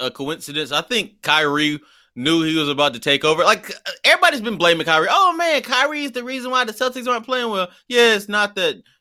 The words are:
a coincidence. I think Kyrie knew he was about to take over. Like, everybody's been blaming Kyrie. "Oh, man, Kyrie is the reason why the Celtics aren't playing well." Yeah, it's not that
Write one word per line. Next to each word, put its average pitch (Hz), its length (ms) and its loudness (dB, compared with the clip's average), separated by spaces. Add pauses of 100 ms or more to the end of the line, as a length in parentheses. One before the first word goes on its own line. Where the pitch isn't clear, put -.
a 127 100 -4
coincidence. 143 600 -8
I 147 80 0
think - 420 -6
Kyrie 151 580 2 (360)
knew 160 260 0
he 160 160 -2
was 147 100 0
about 143 260 0
to 117 60 -14
take 143 240 0
over. 160 200 2
Like, 196 260 2 (340)
everybody's 320 360 4
been 214 160 -4
blaming 165 300 2
Kyrie. 160 240 2
"Oh, 370 240 4
man, 330 280 0
Kyrie 285 420 -2
is 269 80 -8
the 240 120 -8
reason 254 260 -8
why 254 140 0
the 220 80 -6
Celtics 254 340 -4
aren't 233 200 -4
playing 247 240 -4
well." 190 180 -2 (200)
Yeah, 240 260 4
it's 202 140 -4
not 208 280 -2
that 165 260 -2 (180)